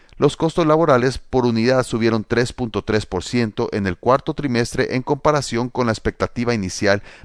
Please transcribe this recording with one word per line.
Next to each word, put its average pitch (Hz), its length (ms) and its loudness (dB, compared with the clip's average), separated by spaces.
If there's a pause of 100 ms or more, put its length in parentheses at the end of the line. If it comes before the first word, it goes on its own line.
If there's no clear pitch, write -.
(180)
Los 143 180 2
costos 160 320 0
laborales 143 520 2
por 127 260 0
unidad 120 380 2
subieron 113 440 0
tres 120 240 0
punto 107 320 -6
tres 107 220 0
por 110 180 -4
ciento 117 480 -2
en 98 160 0
el 90 100 -2
cuarto 139 360 0
trimestre 123 640 -2
en 127 80 -2
comparación 139 640 0
con 123 160 -2
la 113 80 2
expectativa 117 600 -4
inicial 101 480 -2 (240)